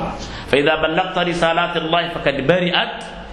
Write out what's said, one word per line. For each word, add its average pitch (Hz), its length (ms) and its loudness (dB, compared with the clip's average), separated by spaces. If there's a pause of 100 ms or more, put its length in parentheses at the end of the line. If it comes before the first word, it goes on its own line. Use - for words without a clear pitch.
ala. 85 80 -4 (400)
Fa 143 80 4
idha 151 240 4
ballagta 180 400 0
risalati 170 560 0
Allah 165 320 0
faqad 131 320 -2
bari'at 175 520 2 (380)